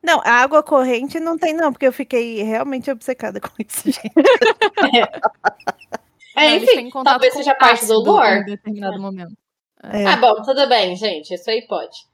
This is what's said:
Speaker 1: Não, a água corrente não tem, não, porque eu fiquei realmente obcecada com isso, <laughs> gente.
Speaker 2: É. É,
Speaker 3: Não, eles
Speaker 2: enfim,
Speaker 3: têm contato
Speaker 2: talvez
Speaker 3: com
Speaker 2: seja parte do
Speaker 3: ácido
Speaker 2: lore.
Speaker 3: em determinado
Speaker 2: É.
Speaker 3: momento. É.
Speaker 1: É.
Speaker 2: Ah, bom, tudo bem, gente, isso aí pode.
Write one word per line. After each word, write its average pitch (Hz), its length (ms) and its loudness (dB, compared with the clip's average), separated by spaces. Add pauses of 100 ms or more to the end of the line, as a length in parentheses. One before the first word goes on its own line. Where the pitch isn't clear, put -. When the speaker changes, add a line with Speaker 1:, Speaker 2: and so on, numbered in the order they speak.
Speaker 1:
Não, 339 220 0
a - 60 0 (120)
água 302 220 2
corrente 254 560 -2
não 330 180 -4
tem, 320 160 -2
não, 320 180 0
porque 269 140 -2
eu 254 60 4
fiquei 233 500 -4
realmente 247 480 -4
obcecada 226 500 -8
com - 160 -12
isso, - 300 -12
<laughs> 285 80 -2
gente. - 180 -10 (840)
Speaker 2:
É. 240 40 6 (1400)
É, 302 120 2
Speaker 3:
Não, 302 80 4
eles 392 80 -2
Speaker 2:
enfim, 494 120 6
Speaker 3:
têm 247 140 -8
contato 269 220 0
Speaker 2:
talvez 254 200 2
Speaker 3:
com 285 60 -6
Speaker 2:
seja 269 160 0
parte 233 320 4
do 220 80 0
Speaker 3:
ácido 226 160 2
Speaker 2:
lore. 214 300 4
Speaker 3:
em 196 60 -10
determinado 202 500 -10
Speaker 2:
É. - 20 -12
Speaker 3:
momento. 190 340 -14 (500)
É. 208 200 -6
Speaker 1:
É. 202 40 0
Speaker 2:
Ah, - 100 4
bom, 233 260 2
tudo 269 260 0
bem, 190 280 0
gente, 185 380 -8
isso 175 140 -10
aí 220 200 -4
pode. - 280 -8 (180)